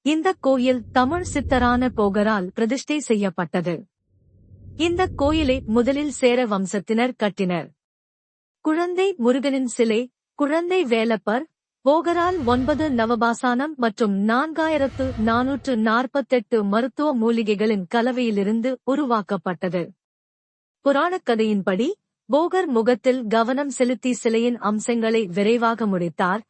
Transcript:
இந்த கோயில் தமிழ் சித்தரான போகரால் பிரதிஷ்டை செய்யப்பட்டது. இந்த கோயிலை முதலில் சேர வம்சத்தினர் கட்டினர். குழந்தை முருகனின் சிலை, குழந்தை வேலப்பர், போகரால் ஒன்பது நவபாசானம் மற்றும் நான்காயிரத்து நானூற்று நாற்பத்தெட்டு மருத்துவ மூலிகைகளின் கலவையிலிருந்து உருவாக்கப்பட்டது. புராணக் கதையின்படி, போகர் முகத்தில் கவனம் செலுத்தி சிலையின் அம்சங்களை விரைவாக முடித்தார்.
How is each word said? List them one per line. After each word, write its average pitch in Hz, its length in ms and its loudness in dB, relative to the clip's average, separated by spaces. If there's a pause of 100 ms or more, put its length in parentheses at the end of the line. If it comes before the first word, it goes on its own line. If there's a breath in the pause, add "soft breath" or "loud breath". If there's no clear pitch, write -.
இந்த 320 380 0
கோயில் 254 420 2 (100)
தமிழ் 302 420 2
சித்தரான 247 560 2
போகரால் 208 640 0
பிரதிஷ்டை 262 460 -2
செய்யப்பட்டது. 185 840 -2 (920)
இந்த 349 400 0
கோயிலை 277 500 0
முதலில் 269 460 0
சேர 247 340 2
வம்சத்தினர் 214 720 -2
கட்டினர். 180 540 -2 (920)
குழந்தை 349 560 0
முருகனின் 262 500 0
சிலை, 226 420 0 (260)
குழந்தை 339 480 0
வேலப்பர், 226 640 0 (340)
போகரால் 339 640 2
ஒன்பது 262 440 0
நவபாசானம் 240 840 0
மற்றும் 208 520 0
நான்காயிரத்து 277 840 0 (140)
நானூற்று 254 500 0
நாற்பத்தெட்டு 233 880 0
மருத்துவ 233 520 0
மூலிகைகளின் 220 680 0 (100)
கலவையிலிருந்து 233 880 0
உருவாக்கப்பட்டது. 196 1080 -2 (880)
புராணக் 320 440 0
கதையின்படி, 214 680 0 (380)
போகர் 339 360 2
முகத்தில் 247 640 0
கவனம் 240 420 0
செலுத்தி 247 440 -2
சிலையின் 233 440 0
அம்சங்களை 226 680 0
விரைவாக 226 600 0
முடித்தார். 185 640 0